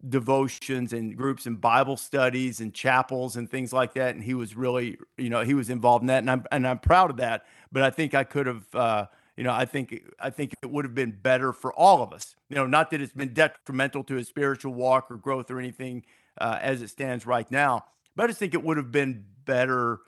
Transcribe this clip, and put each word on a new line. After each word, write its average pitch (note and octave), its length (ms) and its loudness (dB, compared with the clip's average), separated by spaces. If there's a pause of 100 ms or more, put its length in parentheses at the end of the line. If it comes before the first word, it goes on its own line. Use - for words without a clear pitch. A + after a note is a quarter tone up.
devotions C3 840 0
and A2+ 240 -6
groups C3 300 -6
and A2+ 160 -6
Bible C3 340 4
studies B2+ 640 -2
and A2 140 -8
chapels B2+ 640 0
and A#2+ 120 -6
things B2+ 220 -4
like B2+ 220 2
that. B2+ 220 0
And G#2+ 80 -12
he B2 100 -4
was A2+ 200 -6
really, B2 440 -2 (200)
you B2 120 -4
know, A#2 140 0
he C3 100 2
was B2 160 0
involved A#2+ 340 4
in B2+ 40 0
that. C3 100 4
And B2 120 0
I'm, C3 220 2
and C3 160 0
I'm B2+ 120 -2
proud F3+ 300 6
of A#2+ 80 -6
that. A#2 280 -2 (260)
But C3+ 120 4
I C3+ 60 6
think D#3+ 240 -2
I C3+ 120 4
could C#3+ 200 -2
have, A#2 300 -6
uh, A2 300 2 (320)
you B2 80 -6
know, B2+ 80 0
I B2 100 0
think, A#2+ 400 -6 (160)
I C3+ 100 -6
think C#3+ 320 -6
it B2+ 80 -10
would C#3+ 140 -4
have B2 100 -8
been B2 180 -2
better B2+ 420 0
for - 200 -6
all E3+ 300 6
of F#2+ 80 -6
us. - 240 -16 (140)
You D3 80 -4
know, C3+ 100 2
not D#3 240 4
that D3 100 -4
it's C3 120 -8
been C3+ 200 -8
detrimental C#3 720 0
to C3+ 120 -6
his B2 120 -6
spiritual C3+ 460 -4
walk B2+ 360 2
or B2 60 -14
growth C3 340 -4
or B2+ 80 -6
anything, B2+ 460 -8 (340)
uh, A2+ 240 -2
as C3 200 -2
it G#2+ 80 -10
stands B2 360 -6
right A#2 240 0
now, C3+ 360 2 (300)
but G3+ 80 0
I A#3+ 40 2
just A#3 120 -4
think F3+ 140 -2
it D#3+ 100 0
would D#3+ 140 0
have B2+ 140 -6
been C3 320 0 (220)
better B2+ 640 2